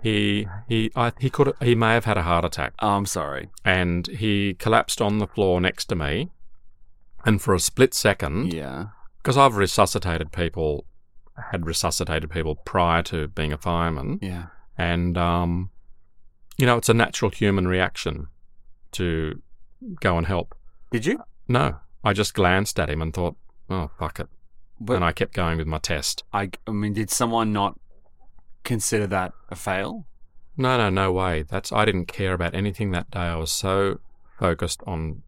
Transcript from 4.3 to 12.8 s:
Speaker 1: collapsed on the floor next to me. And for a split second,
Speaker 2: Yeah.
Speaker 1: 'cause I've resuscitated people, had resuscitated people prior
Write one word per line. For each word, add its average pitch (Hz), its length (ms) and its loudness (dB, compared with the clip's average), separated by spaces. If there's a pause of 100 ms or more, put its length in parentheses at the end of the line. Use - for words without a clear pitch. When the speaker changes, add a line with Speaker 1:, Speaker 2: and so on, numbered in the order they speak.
Speaker 1:
collapsed - 460 2
on 107 180 2
the 104 80 0
floor 92 360 2
next - 240 -2
to 95 100 -2
me. 82 340 -2 (960)
And 107 160 4
for 98 140 2
a 92 40 4
split - 360 4
second, 87 580 0
Speaker 2:
Yeah. 76 360 -8 (340)
Speaker 1:
'cause 131 160 2
I've 131 180 8
resuscitated 87 760 2
people, 80 540 -2 (680)
had 87 120 -4
resuscitated 80 680 -2
people 78 240 -2
prior 85 500 2